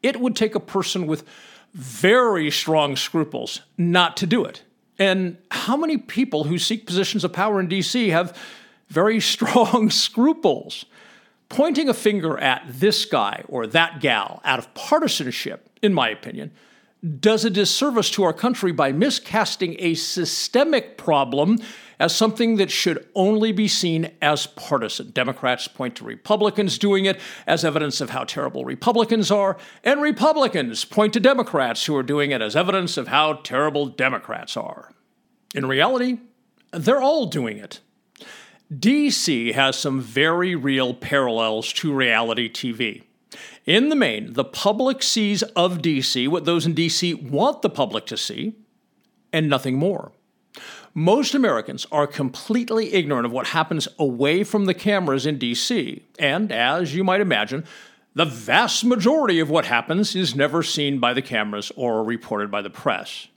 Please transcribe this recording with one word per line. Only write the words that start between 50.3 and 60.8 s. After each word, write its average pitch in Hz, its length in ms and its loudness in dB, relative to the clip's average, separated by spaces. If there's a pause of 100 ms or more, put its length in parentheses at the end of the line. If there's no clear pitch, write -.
Most 214 420 2
Americans 143 580 0
are 147 160 2
completely 220 840 -2
ignorant 143 320 0
of 117 40 -2
what 120 180 -4
happens 160 380 -2 (100)
away 143 460 2
from 202 220 0
the 185 100 2
cameras 151 520 0
in 147 120 -2
D 120 160 -2
C, - 520 -4 (120)
and 160 340 0
as 139 420 0
you 185 80 -2
might 190 180 2
imagine, 135 440 0 (500)
the 156 100 2
vast 139 600 0
majority 233 560 4
of 147 100 0
what 156 160 2
happens 160 480 0
is 170 200 -2
never 147 280 2
seen 143 360 -2